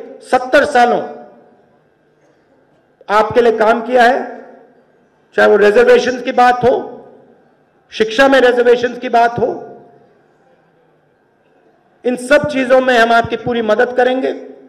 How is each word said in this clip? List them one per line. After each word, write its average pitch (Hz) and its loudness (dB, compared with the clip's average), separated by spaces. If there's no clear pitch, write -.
सत्तर 254 0
सालों 233 0
आपके 214 0
लिए 233 0
काम 220 0
किया 247 0
है, 262 -2
चाहे 214 2
वो 214 4
reservations 240 2
की 262 -6
बात 247 2
हो, - -2
शिक्षा 220 0
में 269 4
reservations 240 2
की 254 -10
बात 233 0
हो, - -6
इन 247 -2
सब 294 0
चीजों 262 0
में 254 0
हम 233 2
आपकी 233 0
पूरी 233 -6
मदद 220 -2
करेंगे। 254 -2